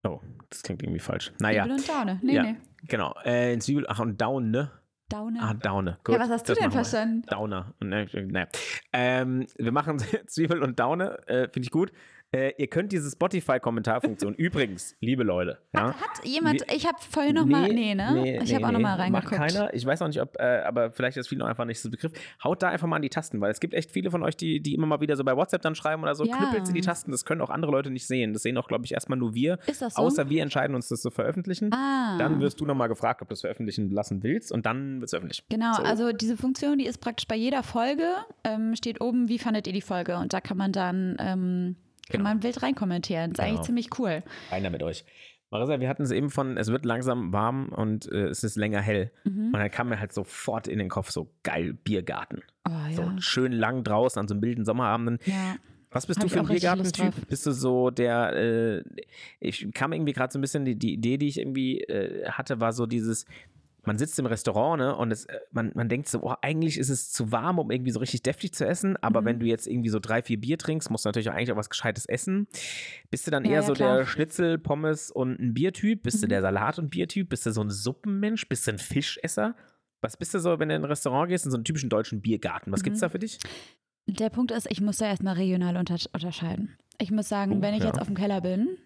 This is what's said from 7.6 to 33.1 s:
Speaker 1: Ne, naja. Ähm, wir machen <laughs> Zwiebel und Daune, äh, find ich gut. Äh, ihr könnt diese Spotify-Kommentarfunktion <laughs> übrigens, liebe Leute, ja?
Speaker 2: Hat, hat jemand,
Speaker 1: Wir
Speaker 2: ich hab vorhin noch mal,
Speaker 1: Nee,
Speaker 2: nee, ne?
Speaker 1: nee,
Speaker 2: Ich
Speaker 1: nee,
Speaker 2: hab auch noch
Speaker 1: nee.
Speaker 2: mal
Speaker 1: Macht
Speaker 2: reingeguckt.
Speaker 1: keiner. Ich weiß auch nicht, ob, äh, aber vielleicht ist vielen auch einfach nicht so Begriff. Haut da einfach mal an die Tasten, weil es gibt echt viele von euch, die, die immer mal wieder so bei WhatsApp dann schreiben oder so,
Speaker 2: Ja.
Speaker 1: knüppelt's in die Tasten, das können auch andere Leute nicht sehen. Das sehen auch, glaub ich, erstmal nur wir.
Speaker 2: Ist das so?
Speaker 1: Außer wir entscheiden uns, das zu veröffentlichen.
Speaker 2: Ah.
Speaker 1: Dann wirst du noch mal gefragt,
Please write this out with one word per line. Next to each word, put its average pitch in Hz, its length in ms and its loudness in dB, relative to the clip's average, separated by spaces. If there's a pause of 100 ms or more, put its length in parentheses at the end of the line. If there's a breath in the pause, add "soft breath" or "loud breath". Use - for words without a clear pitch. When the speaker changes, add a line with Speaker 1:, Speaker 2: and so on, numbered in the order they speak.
Speaker 1:
Ne, 104 260 -2 (220)
naja. 90 180 -2 (460 loud breath)
Ähm, 127 540 2 (100)
wir 117 160 0
machen 147 260 0
<laughs> 131 280 -2
Zwiebel 160 360 0
und 131 180 0
Daune, 165 480 0
äh, 127 220 2
find 127 160 -4
ich 127 60 -6
gut. 147 200 2 (420 loud breath)
Äh, 135 220 2
ihr 143 120 0
könnt 202 240 0
diese 147 180 0
Spotify-Kommentarfunktion 117 1200 0
<laughs> - 40 -12
übrigens, 120 640 0
liebe 123 220 2
Leute, 90 360 2 (160)
ja? 113 200 2
Speaker 2:
Hat, - 60 -10 (180)
hat - 80 -14
jemand, 302 400 2
Speaker 1:
Wir - 100 -2
Speaker 2:
ich - 100 -2
hab 339 160 -2
vorhin 294 320 2
noch 320 100 4
mal, 277 240 6
Speaker 1:
Nee, - 60 4
Speaker 2:
nee, 220 200 2
ne? - 200 0
Speaker 1:
nee, - 280 2
Speaker 2:
Ich 233 60 -2
Speaker 1:
nee, 240 60 4
Speaker 2:
hab - 100 2
auch 233 60 4
noch - 80 4
Speaker 1:
nee. 226 40 4
Speaker 2:
mal - 140 4
Speaker 1:
Macht 175 40 0 (300)
Speaker 2:
reingeguckt. - 20 0 (200)
Speaker 1:
keiner. 208 220 0
Ich 120 100 -2
weiß 143 160 0
auch 170 80 0
nicht, 147 120 0
ob, 131 180 -4
äh, 123 260 4
aber 117 280 2
vielleicht 127 260 -2
ist 123 100 -8
vielen 131 140 -2
auch 117 40 0
einfach 117 200 -2
nicht 117 140 -6
so 113 100 -4
Begriff. 160 220 -4 (300 loud breath)
Haut 185 200 0
da 180 80 4
einfach 170 160 -2
mal 160 100 0
an 156 60 0
die 139 80 -2
Tasten, 156 320 -4
weil 101 80 2
es 110 100 -2
gibt - 140 -2
echt 160 160 -2
viele 185 200 -2
von 170 120 -2
euch, 165 140 0
die, 160 260 -2
die 147 120 0
immer 160 120 2
mal 147 160 2
wieder 147 140 2
so 139 80 0
bei 131 120 4
WhatsApp 170 240 2
dann 160 140 0
schreiben 156 280 -2
oder 151 120 0
so, 151 100 -2
Speaker 2:
Ja. 233 120 2
Speaker 1:
knüppelt's 196 340 0
in 180 40 2
die 165 60 2
Tasten, 175 300 -2
das 127 160 -2
können 160 160 0
auch - 80 -2
andere 151 200 0
Leute 135 200 2
nicht 127 160 -6
sehen. 123 260 0
Das 107 100 -4
sehen 123 140 0
auch, 123 120 -2
glaub 117 160 0
ich, - 80 -8
erstmal - 260 -2
nur 113 160 0
wir. 151 320 2
Speaker 2:
Ist 285 160 -2
das 240 120 -4
so? - 80 0
Speaker 1:
Außer 151 280 2
wir 156 120 2
entscheiden 143 320 0
uns, 123 140 -2
das - 140 -4
zu 123 80 -2
veröffentlichen. 180 640 0
Speaker 2:
Ah. 262 440 0
Speaker 1:
Dann 156 220 2
wirst 143 200 2
du 156 60 0
noch 143 80 2
mal 127 140 4
gefragt, 113 320 0